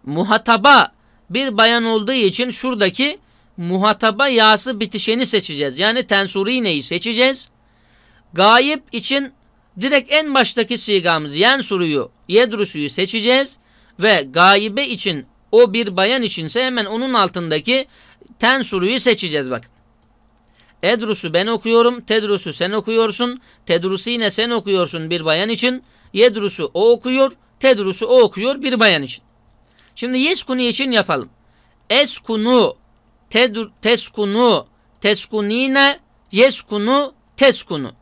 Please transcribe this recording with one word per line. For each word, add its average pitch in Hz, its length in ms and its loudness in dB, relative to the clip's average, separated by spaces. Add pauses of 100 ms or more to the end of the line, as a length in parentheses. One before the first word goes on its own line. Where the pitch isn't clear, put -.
Muhataba 214 880 2 (380)
bir 240 280 -2
bayan 233 260 4
olduğu 226 300 0
için 247 360 0
şuradaki 254 680 -2 (380)
muhataba 208 680 0
yası 220 520 2
bitişeni 226 460 -2
seçeceğiz. 143 540 -4
Yani 220 280 0
ten 196 180 2
surineyi 196 580 -2
seçeceğiz. 233 640 -2 (840)
Gayip 247 580 4
için 269 420 -4 (480)
direkt 269 300 0
en 302 220 0
baştaki 240 440 0
sigamız 165 580 -2
yen 240 260 2
suruyu, 165 500 -2 (160)
yedrusuyu 196 600 0
seçeceğiz. 226 680 -2 (420)
Ve 180 300 2
gaybe 202 580 2
için 180 380 -6 (260)
o 220 220 6
bir 202 240 -2
bayan 233 240 2
içinse 202 440 -4
hemen 240 200 -4
onun 240 280 -4
altındaki 185 720 0 (520)
ten 254 220 2
suruyu 202 380 -2
seçeceğiz 151 520 -2
bakın. 113 200 -10 (1120)
Edrusu 208 500 -2
ben 185 140 0
okuyorum, 233 540 0
tedrusu 202 520 -2
sen 180 180 -4
okuyorsun, 226 720 -2 (240)
tedrusine 190 640 -2
sen 226 200 -2
okuyorsun 180 600 -2
bir 165 160 -4
bayan 170 240 0
için, 254 340 -2 (300)
yedrusu 202 600 0
o 214 180 4
okuyor, 254 400 0 (280)
tedrusu 208 460 0
o 247 160 6
okuyor 254 400 0
bir 254 180 -2
bayan 180 240 2
için. - 200 -14 (720)
Şimdi 254 240 -4
yeskuni 262 480 -2
için 262 240 -2
yapalım. 175 380 0 (600)
Eskunu, 226 840 0 (540)
tedur-, 220 420 -2 (100)
teskunu, 214 840 0 (340)
teskunine, 240 960 0 (320)
yeskunu, 247 840 0 (240)
teskunu. 175 640 -2